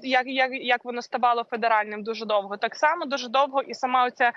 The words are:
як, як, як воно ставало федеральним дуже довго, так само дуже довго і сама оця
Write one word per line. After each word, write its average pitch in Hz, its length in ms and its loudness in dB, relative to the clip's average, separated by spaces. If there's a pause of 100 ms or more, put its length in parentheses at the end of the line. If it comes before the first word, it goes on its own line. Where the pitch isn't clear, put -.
як, 254 240 2
як, 262 260 2
як 247 320 0
воно 240 160 -6
ставало 240 420 0
федеральним 214 600 0
дуже 220 220 -6
довго, 202 320 0
так 226 180 -4
само 320 300 0
дуже 247 240 -6
довго 269 320 2
і 240 120 -6
сама 247 320 0
оця 247 320 0